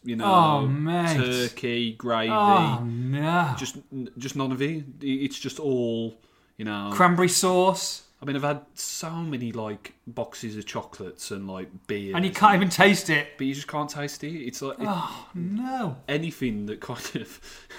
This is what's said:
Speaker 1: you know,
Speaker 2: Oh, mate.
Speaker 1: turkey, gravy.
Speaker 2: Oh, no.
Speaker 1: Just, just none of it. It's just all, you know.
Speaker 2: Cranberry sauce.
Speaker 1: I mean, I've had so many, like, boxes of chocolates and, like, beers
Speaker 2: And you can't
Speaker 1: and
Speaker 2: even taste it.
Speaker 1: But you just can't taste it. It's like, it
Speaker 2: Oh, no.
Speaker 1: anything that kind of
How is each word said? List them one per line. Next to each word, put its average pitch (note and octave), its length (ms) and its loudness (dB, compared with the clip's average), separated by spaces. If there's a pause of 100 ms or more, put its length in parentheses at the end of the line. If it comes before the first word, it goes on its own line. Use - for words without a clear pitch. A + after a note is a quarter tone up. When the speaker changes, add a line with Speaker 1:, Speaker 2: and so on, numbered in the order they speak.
Speaker 1:
you A#3 120 -4
know, A3 80 0
Speaker 2:
Oh, D#3+ 420 6
mate. D#3+ 500 2
Speaker 1:
turkey, B2 760 0
gravy. A2+ 380 0
Speaker 2:
Oh, F#3 520 6
no. C#3 720 0
Speaker 1:
Just, C#3 200 -8 (420)
just C3 180 -8
none C3+ 160 -2
of C3 100 -4
it. D3+ 220 -2 (160)
It's C3+ 380 -2
just C3 200 -8
all, A#2 580 -2 (420)
you A2 80 -8
know. G#2 260 -4
Speaker 2:
Cranberry F3+ 380 6
sauce. F#3 720 2 (180)
Speaker 1:
I - 40 -16
mean, C#3 120 -2
I've C3+ 80 -2
had D3 160 -2 (140)
so - 360 -8
many, D3 400 -6
like, G#2+ 440 -8 (120)
boxes A#2 500 -8
of G#2 80 -8
chocolates - 680 -10
and, G2 180 -8
like, F#2 200 -10 (180)
beers G#2 260 -4
Speaker 2:
And F3+ 100 2
you F#3 60 0
can't G3+ 240 6
Speaker 1:
and F#3 80 4
Speaker 2:
even F#3 80 2
taste F#3 400 6
it. D3 260 0
Speaker 1:
But C3+ 120 -2
you C#3 60 -2
just C#3+ 120 -10
can't D3 240 -4
taste D3 320 -8
it. D3 60 -8
It's C#3 340 -10
like, C#3 160 -8
it A3+ 80 -4
Speaker 2:
Oh, - 480 -4
no. G#3 600 -4 (100)
Speaker 1:
anything C3+ 600 -4
that G#2+ 140 -8
kind - 360 -10
of - 240 -10 (380)